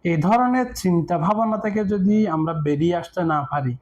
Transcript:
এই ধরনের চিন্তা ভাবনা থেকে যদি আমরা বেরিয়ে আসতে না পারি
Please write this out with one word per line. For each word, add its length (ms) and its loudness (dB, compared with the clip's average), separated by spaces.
এই 120 2
ধরনের 580 2
চিন্তা 440 0
ভাবনা 400 0
থেকে 260 -2
যদি 440 2
আমরা 240 0
বেরিয়ে 440 0
আসতে 280 -4
না 260 0
পারি 320 -2